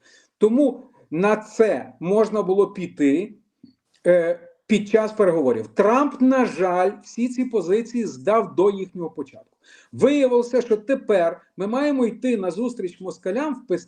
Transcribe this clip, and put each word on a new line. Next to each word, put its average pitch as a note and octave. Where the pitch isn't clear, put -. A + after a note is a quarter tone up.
Тому A#3+
на G3
це G#3+
можна G#3
було F#3+
піти, F3
е, F3
під G3+
час G#3+
переговорів. D#3
Трамп, B3+
на C4
жаль, F#3
всі A#3+
ці B3
позиції A3+
здав D#3+
до F#3+
їхнього F#3
початку. -
Виявилося, B3
що A3
тепер F#3+
ми F#3
маємо C4+
йти A#3
на F#3
зустріч G3
москалям G#3
в -
пис-, F3